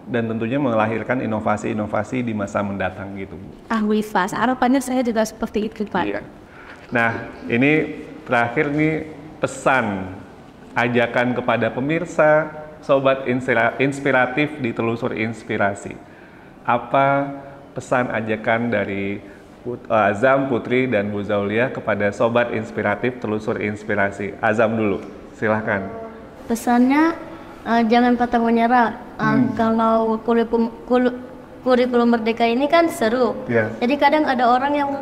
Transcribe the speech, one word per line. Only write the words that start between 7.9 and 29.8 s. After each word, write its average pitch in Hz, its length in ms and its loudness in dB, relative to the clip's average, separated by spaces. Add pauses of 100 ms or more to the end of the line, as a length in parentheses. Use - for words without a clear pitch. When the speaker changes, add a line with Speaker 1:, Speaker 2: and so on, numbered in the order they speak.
Speaker 1:
terakhir 123 480 2
nih 156 320 0 (340)
pesan, 107 800 0 (580)
ajakan 123 600 2
kepada 117 360 0
pemirsa, 156 760 2 (320)
Sobat 135 460 2
Inspira-, 123 520 2
Inspiratif 135 800 0
di 117 140 -4
Telusur 117 400 -2
Inspirasi. 107 800 -2 (720)
Apa 139 640 2 (440)
pesan 123 380 -2
ajakan 110 600 -2
dari 101 500 -2 (400)
Put-, 120 260 -10
eh, 107 220 4
Azam, 131 400 4
Putri, 123 400 0
dan 104 240 0
Bu 101 80 -4
Zaulia 104 480 0
kepada 104 420 -2
Sobat 117 420 2
Inspiratif 110 680 -2
Telusur 107 400 -4
Inspirasi? 101 800 -2
Azam 110 320 4
dulu, 107 320 0 (300)
silahkan. 107 500 0 (640)
Speaker 3:
Pesannya, 247 680 2 (540)
eh, 233 200 2
jangan 240 300 4
patah 240 240 0
menyerah. 233 500 4 (240)
Eh, - 120 -6
Speaker 1:
Hmm. 262 280 2
Speaker 3:
kalau 226 680 2